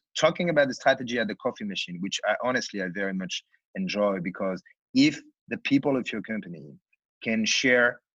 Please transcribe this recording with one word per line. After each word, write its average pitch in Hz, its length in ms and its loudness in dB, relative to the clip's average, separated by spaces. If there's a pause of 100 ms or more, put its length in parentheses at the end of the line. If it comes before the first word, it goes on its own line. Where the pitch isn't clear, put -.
(160)
talking 170 360 2
about 147 160 6
the 123 80 -4
strategy 127 420 2
at 113 100 0
the 104 80 -4
coffee - 280 -4
machine, 92 360 -6
which 98 280 -4
I 104 160 4
honestly, 117 400 -2
I 92 100 -4
very 95 200 -2
much 92 300 -6 (300)
enjoy, 98 460 0
because 92 420 -4 (320)
if 143 260 4 (280)
the 117 100 -6
people 135 400 2
of 120 140 -4
your 110 100 -6
company 85 540 -10 (480)
can 113 200 0
share 123 560 4 (180)